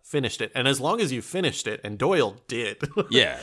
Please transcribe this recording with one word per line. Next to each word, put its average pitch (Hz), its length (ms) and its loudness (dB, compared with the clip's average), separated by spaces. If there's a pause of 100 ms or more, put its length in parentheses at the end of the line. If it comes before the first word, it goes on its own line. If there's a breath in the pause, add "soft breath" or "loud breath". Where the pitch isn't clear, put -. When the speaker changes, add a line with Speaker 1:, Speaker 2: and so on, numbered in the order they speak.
Speaker 1:
finished 131 400 -2
it." 110 140 -4
And 127 120 0
as 135 120 2
long 170 220 0
as 165 100 0
you 123 100 -2
finished - 460 -2
it, 107 160 -6
and 104 140 -8
Doyle 127 400 2 (100)
did. 113 300 -4 (200)
<laughs> - 140 0
Speaker 2:
Yeah, 101 320 6